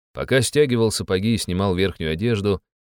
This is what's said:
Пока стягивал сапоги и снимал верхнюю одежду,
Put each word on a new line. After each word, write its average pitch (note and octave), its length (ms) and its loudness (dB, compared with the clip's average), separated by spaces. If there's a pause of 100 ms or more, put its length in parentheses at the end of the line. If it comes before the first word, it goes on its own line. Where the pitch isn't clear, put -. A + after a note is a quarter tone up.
(120)
Пока B2 280 0
стягивал A#2+ 500 2
сапоги G2+ 440 -2
и G2 40 0
снимал F#2 380 -2
верхнюю F2+ 340 -2
одежду, G2+ 500 0 (260)